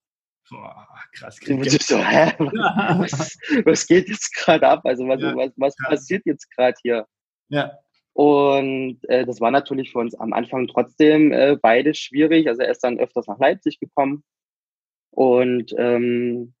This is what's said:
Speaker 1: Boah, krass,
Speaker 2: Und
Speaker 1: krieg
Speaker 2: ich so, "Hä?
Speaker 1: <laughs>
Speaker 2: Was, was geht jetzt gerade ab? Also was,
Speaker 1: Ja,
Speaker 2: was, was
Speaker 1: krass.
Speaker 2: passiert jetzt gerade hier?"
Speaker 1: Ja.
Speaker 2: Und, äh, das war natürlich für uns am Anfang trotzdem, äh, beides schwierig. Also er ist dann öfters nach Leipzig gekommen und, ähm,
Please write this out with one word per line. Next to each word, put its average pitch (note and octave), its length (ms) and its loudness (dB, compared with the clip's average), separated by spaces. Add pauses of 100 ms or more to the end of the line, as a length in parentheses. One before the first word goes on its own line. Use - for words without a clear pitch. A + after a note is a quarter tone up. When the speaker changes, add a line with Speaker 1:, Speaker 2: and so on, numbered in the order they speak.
(500)
Speaker 1:
Boah, - 360 -20 (280)
krass, - 240 -20 (100)
Speaker 2:
Und C3+ 140 -2
Speaker 1:
krieg C3+ 120 0
Speaker 2:
ich - 120 0
so, A#2+ 120 2
"Hä? C3+ 380 2
Speaker 1:
<laughs> E3+ 600 -2
Speaker 2:
Was, D#3+ 400 -6 (260)
was - 220 2
geht F3+ 220 4
jetzt - 260 -10
gerade D3+ 340 2
ab? D#3 160 2
Also B2+ 240 -4
was, B2+ 120 -2
Speaker 1:
Ja, D3 160 -4
Speaker 2:
was, B2+ 200 -4
was C3+ 200 -2
Speaker 1:
krass. C3+ 140 -8
Speaker 2:
passiert D3+ 360 -4
jetzt D3 280 -6
gerade B2+ 280 0
hier?" A#2 240 -2 (420)
Speaker 1:
Ja. C#3+ 240 -4 (420)
Speaker 2:
Und, C#3 840 2 (100)
äh, B2+ 160 2
das A#2+ 160 -8
war A#2 100 2
natürlich C3+ 420 -2
für B2 60 -6
uns A#2 160 -4
am A2+ 200 -8
Anfang A#2+ 340 -4
trotzdem, D3+ 640 2
äh, C3 280 2
beides B2+ 380 2
schwierig. D#3 500 2
Also A#2+ 140 -2
er A2+ 80 0
ist - 140 -4
dann A#2+ 140 -4
öfters A#2+ 280 -4
nach G#2+ 120 -12
Leipzig D3+ 420 -2
gekommen C#3+ 420 -4 (880)
und, B2 680 0
ähm, A#2+ 840 -2